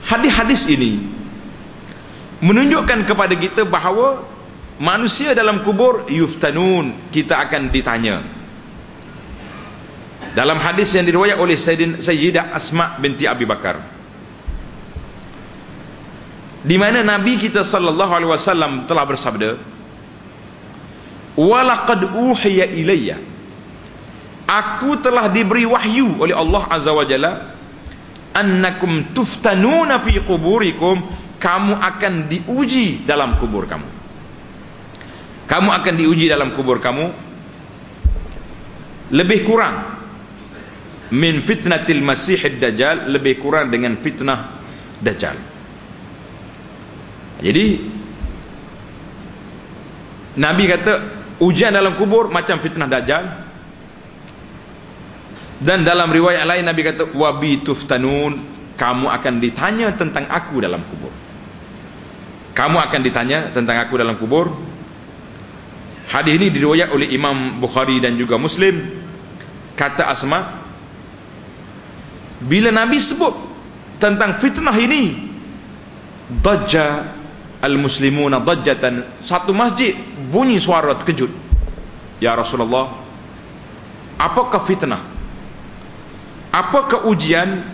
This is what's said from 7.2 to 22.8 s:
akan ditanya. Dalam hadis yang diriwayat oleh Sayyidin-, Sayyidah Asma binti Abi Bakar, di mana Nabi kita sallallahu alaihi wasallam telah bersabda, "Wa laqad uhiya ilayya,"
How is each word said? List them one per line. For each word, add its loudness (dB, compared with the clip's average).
akan -2
ditanya. 0
Dalam 2
hadis 2
yang 4
diriwayat 4
oleh 4
Sayyidin-, 2
Sayyidah 2
Asma 0
binti 0
Abi 0
Bakar, -2
di 4
mana 4
Nabi 2
kita 0
sallallahu 2
alaihi 2
wasallam 0
telah 4
bersabda, -2
"Wa 6
laqad 4
uhiya 4
ilayya," 2